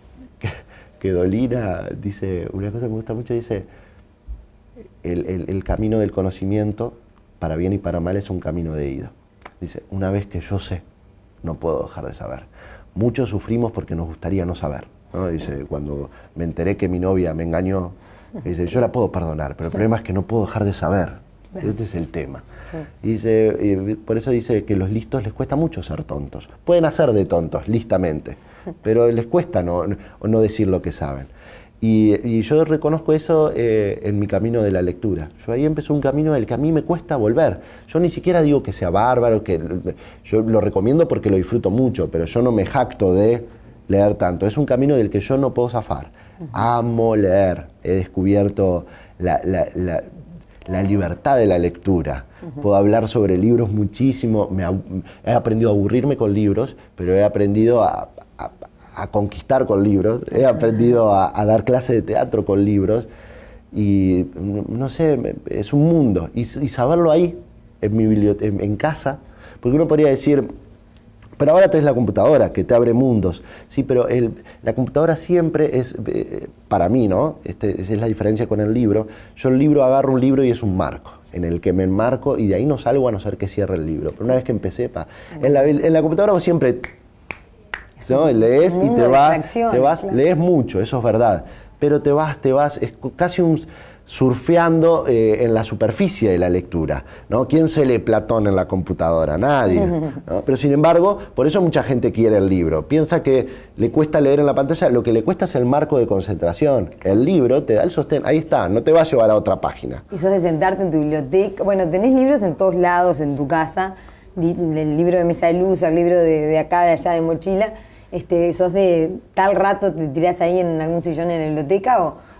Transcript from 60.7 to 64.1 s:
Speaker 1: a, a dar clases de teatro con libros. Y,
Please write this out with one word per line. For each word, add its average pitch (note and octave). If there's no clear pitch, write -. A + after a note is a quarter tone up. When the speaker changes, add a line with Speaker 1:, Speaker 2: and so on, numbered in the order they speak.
Speaker 1:
a, F#2+
a G#2+
dar A2
clases B2
de G#2+
teatro G#2+
con G2+
libros. G#2
Y, F#2+